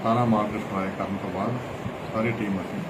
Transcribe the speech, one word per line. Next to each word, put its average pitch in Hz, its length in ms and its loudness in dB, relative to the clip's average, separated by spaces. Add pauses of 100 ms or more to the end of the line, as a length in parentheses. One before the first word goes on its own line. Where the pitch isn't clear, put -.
ਸਾਰਾ 117 220 4
ਮਾਲ 107 260 6
ਡਿਸਟਰੋਏ 98 460 -2
ਕਰਨ 98 240 -2
ਤੋਂ - 80 -4
ਬਾਅਦ 107 240 0 (600)
ਸਾਰੀ 113 180 2
ਟੀਮ 104 300 0
ਅਸੀਂ - 280 -4